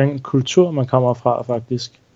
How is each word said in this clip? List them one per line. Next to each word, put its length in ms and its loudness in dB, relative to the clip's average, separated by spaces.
den 120 -4
kultur, 520 0
man 160 0
kommer 280 2
fra, 280 -2
faktisk. 580 -6